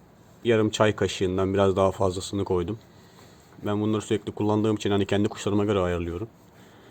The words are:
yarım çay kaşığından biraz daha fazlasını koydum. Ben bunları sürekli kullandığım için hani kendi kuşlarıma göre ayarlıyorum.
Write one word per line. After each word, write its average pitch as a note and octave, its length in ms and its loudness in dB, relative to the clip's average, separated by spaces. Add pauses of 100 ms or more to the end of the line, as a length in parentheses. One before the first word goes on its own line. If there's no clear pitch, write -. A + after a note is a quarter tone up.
(440)
yarım A2 260 4
çay G#2+ 260 2
kaşığından F#2+ 580 0
biraz G2 220 4
daha G2 160 4
fazlasını F#2+ 540 -2
koydum. F2+ 340 -2 (880)
Ben G#2 160 -2
bunları G#2+ 200 0
sürekli G#2 300 -4
kullandığım G#2+ 440 0
için G#2 160 -2
hani G2 140 2
kendi G#2 240 0
kuşlarıma G#2 360 -2
göre G#2 140 2
ayarlıyorum. F2 480 -2 (640)